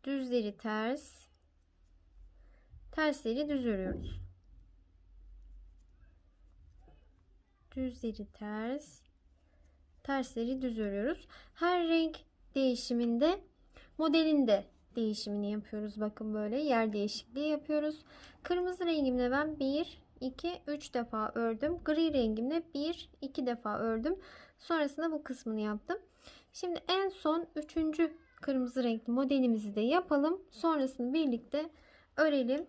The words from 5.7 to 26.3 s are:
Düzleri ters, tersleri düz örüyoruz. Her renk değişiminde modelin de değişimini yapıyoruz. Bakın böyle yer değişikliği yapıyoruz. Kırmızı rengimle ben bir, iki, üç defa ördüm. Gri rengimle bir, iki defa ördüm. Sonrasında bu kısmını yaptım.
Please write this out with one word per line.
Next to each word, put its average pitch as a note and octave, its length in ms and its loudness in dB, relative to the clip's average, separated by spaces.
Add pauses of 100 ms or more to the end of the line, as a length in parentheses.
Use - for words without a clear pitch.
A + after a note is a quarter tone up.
Düzleri A#3+ 560 -4
ters, A3 680 -8 (1000)
tersleri C4 600 -2
düz A#3 160 -4
örüyoruz. G#3+ 500 -2 (260)
Her F4 340 2
renk E4 280 2 (380)
değişiminde B3+ 840 2 (580)
modelin D#4 480 6
de G3+ 180 4 (320)
değişimini G#3 540 -2
yapıyoruz. G#3+ 500 -6
Bakın G#3+ 340 -4
böyle G#3+ 260 -2
yer A3+ 320 2
değişikliği A3 560 -2
yapıyoruz. D4+ 560 0 (380)
Kırmızı F4+ 440 -2
rengimle B3+ 440 2
ben D4+ 280 0
bir, C#4+ 440 -2 (180)
iki, C4 320 -4 (140)
üç D4 280 -8
defa A3+ 400 -2
ördüm. A#3 500 0
Gri D#4 280 2
rengimle B3 500 0 (120)
bir, D4+ 360 -4 (100)
iki C4+ 260 -4
defa A#3 320 -2
ördüm. A3+ 380 0 (420)
Sonrasında D#4 540 0
bu D4+ 100 -4
kısmını A3 380 -6
yaptım. G#3+ 380 -4 (540)